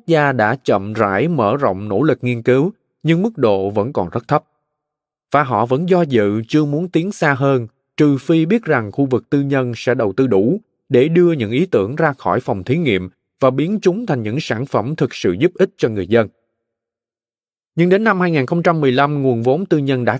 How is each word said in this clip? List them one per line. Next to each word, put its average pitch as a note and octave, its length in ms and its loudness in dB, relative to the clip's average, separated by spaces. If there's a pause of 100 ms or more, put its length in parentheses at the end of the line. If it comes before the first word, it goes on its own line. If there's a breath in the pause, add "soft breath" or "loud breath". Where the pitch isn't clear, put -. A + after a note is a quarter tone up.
gia D3+ 240 2
đã A#2 240 0
chậm G#2+ 380 -2
rãi G#2+ 340 0
mở C3 300 0
rộng G#2 320 -2
nỗ G2+ 140 0
lực D3 180 0
nghiên A#2+ 220 -4
cứu, C3+ 300 2 (300)
nhưng E3 180 2
mức A3+ 160 -4
độ G2+ 320 0
vẫn G#2+ 240 -2
còn F2+ 160 -2
rất - 180 -8
thấp. D3 160 0 (880)
Và C#3+ 120 2
họ A#2+ 220 0
vẫn C#3+ 240 -2
do F3+ 120 4
dự, A2+ 460 0
chưa D3+ 180 0
muốn D#3 240 -4
tiến F3+ 220 -2
xa D3+ 220 -2
hơn, C3 340 0 (300)
trừ C#3+ 200 4
phi D#3+ 280 0
biết A3+ 180 0
rằng A#2 280 -2
khu C#3 140 -2
vực B2+ 240 -2
tư C#3+ 120 0
nhân C3+ 340 -2
sẽ B2 200 -2
đầu G#2+ 220 -2
tư C3 100 2
đủ A#2 340 2 (280)
để C#3+ 180 4
đưa E3+ 240 4
những A#2 200 -2
ý C#3+ 140 0
tưởng B2 300 -2
ra D#3 180 0
khỏi F#2+ 260 -2
phòng G#2 240 -6
thí C3+ 140 -2
nghiệm G2 320 -2 (300)
và C3 120 2
biến D#3+ 300 -2
chúng G3+ 240 -2
thành C3+ 180 -2
những A2 160 -4
sản B2 260 -6
phẩm B2+ 300 -4
thực - 180 -2
sự F2+ 260 -2
giúp E3 160 2
ích F#3+ 220 0
cho C3+ 120 0
người G2 180 -4
dân. A2 200 2 (1500)
Nhưng E3+ 140 2
đến G3+ 140 2
năm G3 180 0
hai F3 100 0
nghìn C#3 140 0
không E3+ 180 -2
trăm E3 180 0
mười C3+ 100 2
lăm, C#3+ 320 0
nguồn A#2+ 200 0
vốn D3 220 0
tư E3+ 120 0
nhân C3+ 280 0
đã G#2+ 140 0